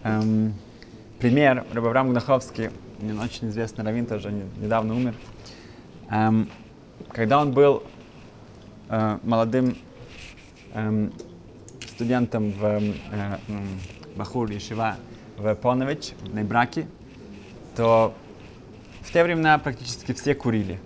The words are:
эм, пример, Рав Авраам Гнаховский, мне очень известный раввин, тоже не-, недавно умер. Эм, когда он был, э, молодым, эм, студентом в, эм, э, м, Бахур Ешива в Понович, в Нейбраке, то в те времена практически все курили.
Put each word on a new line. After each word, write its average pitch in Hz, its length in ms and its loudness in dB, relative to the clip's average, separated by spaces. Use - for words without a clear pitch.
эм, 110 500 2
пример, 127 520 6
Рав 117 140 -2
Авраам 131 240 4
Гнаховский, 123 600 0
мне 107 140 -6
очень 113 360 -6
известный 110 360 -4
раввин, 117 200 0
тоже 104 260 -6
не-, 101 180 -6
недавно 110 340 0
умер. 123 180 0
Эм, 110 400 2
когда 117 260 4
он 143 140 0
был, 139 300 6
э, 110 340 0
молодым, 117 540 2
эм, 107 400 0
студентом 117 640 0
в, 101 140 -4
эм, 104 280 2
э, 101 260 -4
м, 98 320 -6
Бахур 110 340 -4
Ешива 107 460 -4
в 104 180 2
Понович, 131 560 0
в 98 120 -10
Нейбраке, 107 520 0
то 113 380 6
в - 120 -14
те 170 100 6
времена 160 360 6
практически 123 540 -6
все 143 220 0
курили. 104 500 0